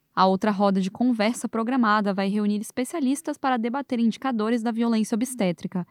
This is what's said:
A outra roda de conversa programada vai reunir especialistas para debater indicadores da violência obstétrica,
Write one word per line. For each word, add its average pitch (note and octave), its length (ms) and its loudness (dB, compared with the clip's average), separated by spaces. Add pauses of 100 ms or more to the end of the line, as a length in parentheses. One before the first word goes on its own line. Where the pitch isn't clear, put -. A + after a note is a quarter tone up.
(120)
A F#3 140 4
outra F#3+ 240 2
roda G3 300 2
de F#3+ 100 -2
conversa A#3+ 580 0
programada A3 640 0
vai G3 160 0
reunir G#3 320 0
especialistas C4+ 760 -4
para C4 180 0
debater A#3+ 440 -2
indicadores A#3 600 0
da A3+ 120 -2
violência A3+ 420 0
obstétrica, G3 760 -2